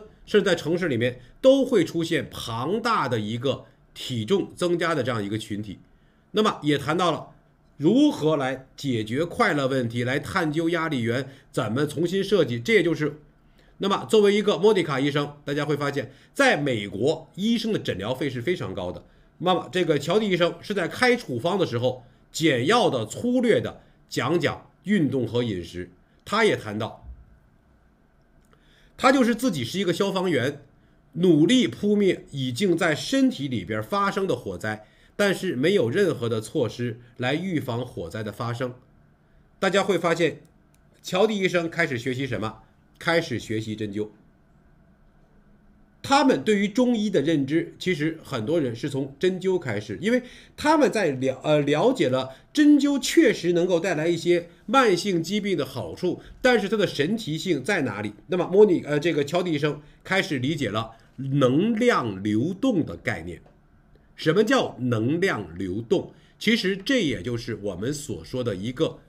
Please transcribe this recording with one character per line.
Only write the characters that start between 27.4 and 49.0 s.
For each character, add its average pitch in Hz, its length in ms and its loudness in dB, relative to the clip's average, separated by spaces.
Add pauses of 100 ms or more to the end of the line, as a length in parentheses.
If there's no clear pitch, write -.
他 262 160 4
就 269 120 4
是 226 120 2
自 233 160 0
己 147 140 -4
是 131 120 -6
一 196 60 0
个 180 80 0
消 196 200 -2
防 185 200 0
员， 143 300 0 (520)
努 165 320 6
力 240 220 4
扑 208 280 0
灭 196 360 2
已 131 220 -4
经 175 240 2
在 160 180 0
身 269 340 2
体 143 180 -4
里 110 180 -4
边 107 180 -4
发 202 260 -2
生 196 160 -2
的 175 80 0
火 101 240 -6
灾， 107 300 -8 (300)
但 202 180 2
是 180 220 -4
没 151 160 2
有 151 160 2
任 165 260 0
何 117 140 -4
的 113 100 -2
措 113 300 -2
施 120 300 -8 (180)
来 123 160 -2
预 170 260 -4
防 120 260 -6
火 92 240 -10
灾 110 140 -8
的 104 80 -8
发 120 220 -6
生。 123 200 -6 (840)
大 190 100 0
家 190 140 2
会 190 140 0
发 170 180 0
现， 160 240 0 (640)
乔 190 260 2
迪 214 100 -2
医 190 120 2
生 165 200 0
开 170 160 0
始 139 120 -2
学 127 160 -4
习 135 120 -6
什 117 140 -4
么？ 107 200 -6 (380)
开 170 220 0
始 151 180 -2
学 107 220 -6
习 107 160 -6
针 104 180 -6
灸。 104 140 -4 (2000)
他 285 200 4
们 185 180 4
对 208 160 2
于 202 80 2
中 247 300 2
医 214 120 0
的 175 120 2
认 143 260 0
知， 160 320 -2
其 185 160 -2
实 151 260 -4
很 113 240 -6
多 165 140 0
人 123 160 -2
是 143 140 -6
从 139 280 -6